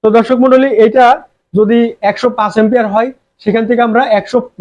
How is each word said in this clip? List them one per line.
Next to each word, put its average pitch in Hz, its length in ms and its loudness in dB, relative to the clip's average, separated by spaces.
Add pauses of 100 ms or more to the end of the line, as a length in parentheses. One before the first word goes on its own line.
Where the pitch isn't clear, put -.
তো 214 80 0
দর্শক 233 260 0
মণ্ডলী, 262 320 2
এটা 240 540 2 (320)
যদি 226 460 0
একশো 208 300 -2
পাঁচ 214 220 -4
অ্যাম্পিয়ার 220 340 0
হয়, 226 260 -4 (260)
সেখান 214 280 -2
থেকে 233 160 0
আমরা 233 220 0
একশো 226 460 -2 (100)